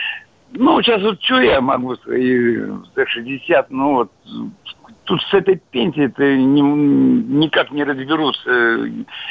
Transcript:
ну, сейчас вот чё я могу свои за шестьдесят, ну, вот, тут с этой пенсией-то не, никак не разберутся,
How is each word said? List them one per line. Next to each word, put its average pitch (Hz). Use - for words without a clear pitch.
ну, 262
сейчас 220
вот 208
чё 254
я 143
могу 127
свои 120
за 135
шестьдесят, 135
ну, 139
вот, 120
тут 185
с -
этой 185
пенсией-то 139
не, 135
никак 139
не 147
разберутся, 131